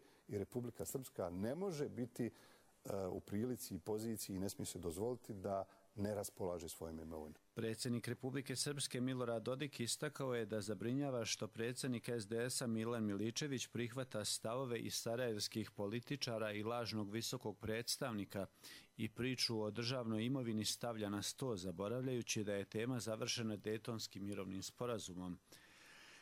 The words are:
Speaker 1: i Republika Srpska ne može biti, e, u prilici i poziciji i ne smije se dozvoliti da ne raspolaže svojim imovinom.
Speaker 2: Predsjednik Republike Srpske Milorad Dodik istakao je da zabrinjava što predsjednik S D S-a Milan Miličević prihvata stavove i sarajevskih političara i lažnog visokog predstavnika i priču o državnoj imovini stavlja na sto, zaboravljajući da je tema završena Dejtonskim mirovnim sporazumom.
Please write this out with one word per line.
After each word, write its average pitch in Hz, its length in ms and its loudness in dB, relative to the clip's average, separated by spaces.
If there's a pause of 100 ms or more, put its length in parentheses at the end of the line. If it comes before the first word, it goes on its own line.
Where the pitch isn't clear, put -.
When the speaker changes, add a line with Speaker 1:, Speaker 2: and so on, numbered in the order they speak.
(280)
Speaker 1:
i 104 100 -2
Republika 113 480 -2
Srpska 113 440 -2
ne 98 260 0
može 165 340 0
biti, 120 360 -2
e, 110 60 0 (760)
u 92 120 0
prilici 113 560 0
i 85 40 -4
poziciji 107 560 0
i 92 40 0
ne 98 100 0
smije - 160 -4
se - 140 -4
dozvoliti 98 540 -2
da 98 320 0 (300)
ne 104 200 2
raspolaže 90 540 -2
svojim 80 300 -4
imovinom. 78 420 -8 (120)
Speaker 2:
Predsjednik 113 540 0
Republike 131 480 -2
Srpske 139 460 0
Milorad 123 420 2
Dodik 151 360 -2
istakao 131 560 0
je 117 100 2
da 107 160 2
zabrinjava 117 640 2
što - 220 0
predsjednik 120 600 0
S 117 180 0
D 117 220 2
S-a 127 180 0
Milan 113 360 4
Miličević 113 640 2
prihvata 117 580 0
stavove 120 540 2
i 113 100 -2
sarajevskih 113 840 2
političara 110 800 0
i 104 120 0
lažnog 113 480 0
visokog 110 460 -2
predstavnika 107 880 0 (520)
i 110 120 2
priču 123 520 2
o 107 100 2
državnoj 113 540 2
imovini 117 400 2
stavlja 110 440 0
na 101 120 2
sto, 123 340 0
zaboravljajući 107 880 0
da 101 100 0
je 98 120 0
tema 120 340 0
završena 110 560 0
Dejtonskim 107 720 -2
mirovnim 95 380 -4
sporazumom. 90 760 -4 (840)